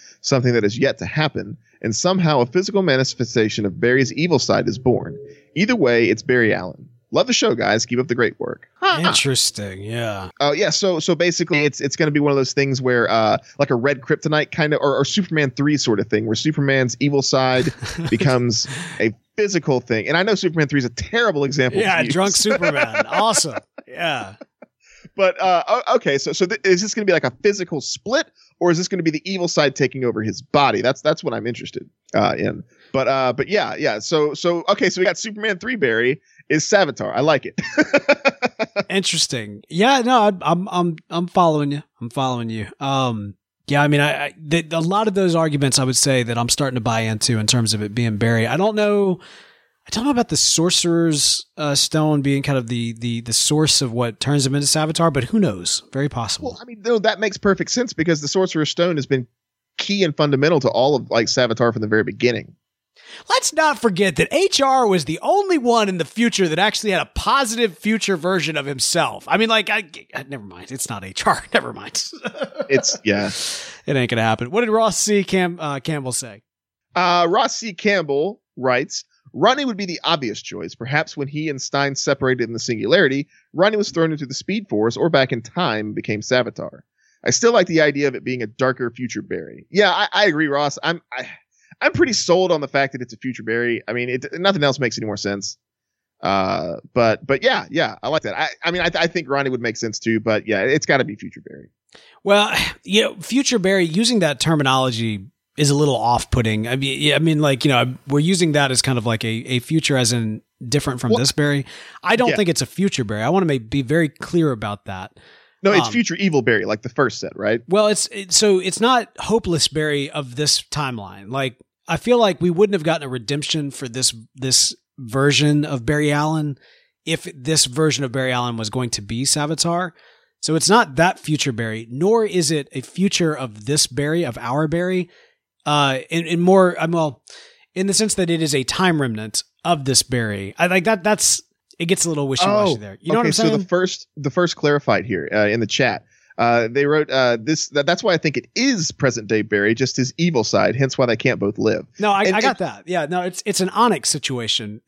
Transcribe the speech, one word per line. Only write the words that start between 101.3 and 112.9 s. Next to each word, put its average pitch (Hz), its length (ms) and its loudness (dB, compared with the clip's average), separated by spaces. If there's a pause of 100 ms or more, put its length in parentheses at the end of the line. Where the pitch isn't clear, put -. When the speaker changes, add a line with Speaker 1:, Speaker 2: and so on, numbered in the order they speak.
Speaker 1:
Barry. - 260 -20 (520)
Speaker 2:
Well, 208 320 2 (160)
<sighs> - 140 -18
you 202 180 2
know, - 140 -2
future 240 420 0
Barry, 190 260 2
using 214 360 2
that 147 180 0
terminology 131 880 0 (320)
is 143 120 2
a 143 40 2
little 143 220 2
off-putting. 113 720 0
I 127 80 -2
mean, 139 240 -4
yeah, 147 160 2
I - 20 2
mean, 156 220 2
like, 139 240 0
you 147 60 4
know, 127 240 2 (120)
we're 143 140 2
using 170 320 2
that 143 180 2
as 127 100 0
kind 131 180 0
of 107 60 -4
like 113 200 -2
a, 113 40 -2
a 120 300 -4
future 151 380 0
as 120 160 2
in 113 300 -2 (240)
different 131 340 -2
from - 100 0
Speaker 1:
Well, 220 80 2
Speaker 2:
this 139 140 0
Barry. 143 340 0 (380)
I 190 100 2
don't 240 160 2
Speaker 1:
yeah. 147 60 0
Speaker 2:
think 196 120 0
it's 156 140 0
a - 40 -4
future 185 360 -2